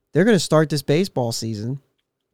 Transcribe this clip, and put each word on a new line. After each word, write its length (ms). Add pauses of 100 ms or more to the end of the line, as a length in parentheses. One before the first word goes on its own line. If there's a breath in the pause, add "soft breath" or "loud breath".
(140)
They're 120
gonna 160
start 300
this 120
baseball 480
season 500 (540)